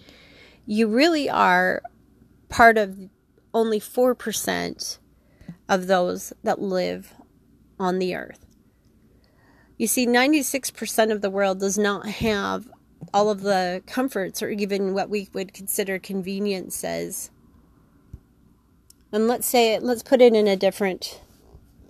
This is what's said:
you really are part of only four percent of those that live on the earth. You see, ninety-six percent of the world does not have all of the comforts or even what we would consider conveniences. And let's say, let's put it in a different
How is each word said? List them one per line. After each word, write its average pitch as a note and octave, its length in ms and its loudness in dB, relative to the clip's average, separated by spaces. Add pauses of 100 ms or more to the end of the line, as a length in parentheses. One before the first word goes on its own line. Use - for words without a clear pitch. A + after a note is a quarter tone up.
(640)
you G#3+ 220 0
really C#4+ 420 2
are F#3 540 2 (680)
part A3+ 300 8
of F#3+ 320 -4 (420)
only A3 260 0
four B3 360 2
percent - 840 -6 (720)
of F#3 180 0
those F#3 460 0 (100)
that G#3+ 200 -2
live F#3 500 -4 (640)
on F#3 200 -2
the F3+ 160 -2
earth. - 320 -14 (1300)
You A#3 100 -2
see, B3 200 0
ninety-six C4 640 2
percent A3 400 0
of G#3 100 -4
the G3+ 100 -2
world F#3+ 300 -2
does G3 160 -2
not G3+ 300 -2
have G3+ 640 -4 (420)
all G#3 160 4
of G3 140 -2
the F#3 440 0
comforts A#3+ 560 -4
or - 60 -4
even G3 460 -2
what F#3+ 160 -4
we G3 240 -4
would F#3+ 180 -8
consider G3 460 -6
conveniences. F#3+ 1300 -6 (1800)
And A3 160 0
let's A#3+ 180 -2
say, A3+ 320 4
let's A#3+ 240 -2
put B3 180 4
it A#3+ 140 10
in G#3+ 140 6
a G3 80 2
different F#3+ 680 -2 (680)